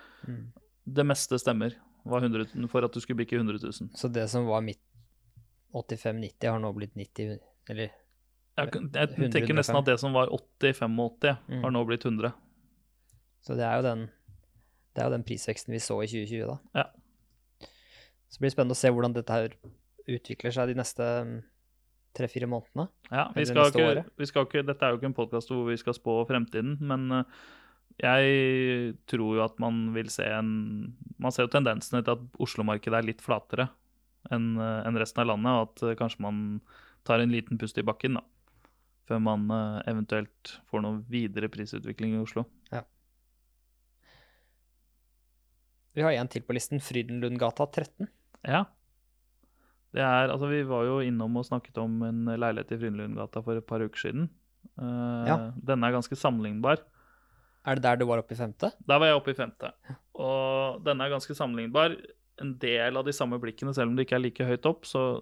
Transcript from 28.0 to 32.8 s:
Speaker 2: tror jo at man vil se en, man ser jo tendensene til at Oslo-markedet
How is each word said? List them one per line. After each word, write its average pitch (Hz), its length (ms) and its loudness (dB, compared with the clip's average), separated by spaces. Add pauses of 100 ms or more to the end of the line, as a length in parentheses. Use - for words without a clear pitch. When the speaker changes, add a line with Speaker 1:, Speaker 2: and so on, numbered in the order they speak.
Speaker 2:
tror 110 280 2
jo 110 80 4
at 113 160 -2
man 113 340 0
vil 113 160 -4
se - 160 -4
en, 110 720 -2 (220)
man 127 140 -2
ser 123 160 2
jo - 20 -14
tendensene 120 540 2
til 123 100 2
at 113 60 0 (200)
Oslo-markedet 107 600 0